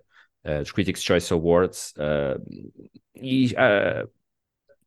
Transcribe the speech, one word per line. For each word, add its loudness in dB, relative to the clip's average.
eh, -2
dos -8
Critics' -2
Choice 2
Awards, 2
eh, -2
e, 0
eh, 2